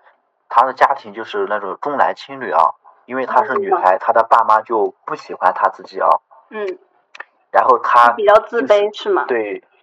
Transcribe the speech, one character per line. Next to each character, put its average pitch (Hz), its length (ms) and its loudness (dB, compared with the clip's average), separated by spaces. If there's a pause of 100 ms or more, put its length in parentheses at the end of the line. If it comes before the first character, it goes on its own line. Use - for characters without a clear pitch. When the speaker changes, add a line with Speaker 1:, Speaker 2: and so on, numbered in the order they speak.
(500)
Speaker 1:
她 120 160 2
的 131 80 -2
家 135 220 2
庭 107 180 -14
就 113 100 -10
是 - 240 -6
那 104 120 -4
种 95 220 -8
重 143 140 -6
男 98 200 0
轻 139 260 -16
女 104 100 -8
啊， 80 220 2 (320)
因 123 100 -10
为 131 100 -4
她 - 200 0
是 - 80 -6
女 101 200 -4
孩， - 40 2
Speaker 2:
哦， - 60 -4
真 92 80 4
的。 95 80 2
Speaker 1:
她 - 120 -2
的 113 120 2
爸 117 200 2
妈 110 180 2
就 104 320 -2 (120)
不 151 100 -8
喜 - 180 -14
欢 92 200 0
她 95 160 0
自 92 140 -10
己 92 180 -12
啊。 92 80 2 (400)
Speaker 2:
嗯。 202 280 -10 (720)
Speaker 1:
然 - 120 2
后 120 160 2
她 - 280 4
Speaker 2:
她 - 60 4
比 214 120 -4
较 208 160 8
自 233 220 -4
卑， 208 260 2
Speaker 1:
就 214 80 -14
是， - 60 -14
Speaker 2:
是 220 60 -4
吗？ 156 180 0
Speaker 1:
对， 107 360 -4 (200)